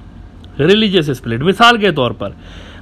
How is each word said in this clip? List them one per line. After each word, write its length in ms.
रिलीजियस 500
स्प्लिट। 320
मिसाल 360
के 140
तौर 220
पर 220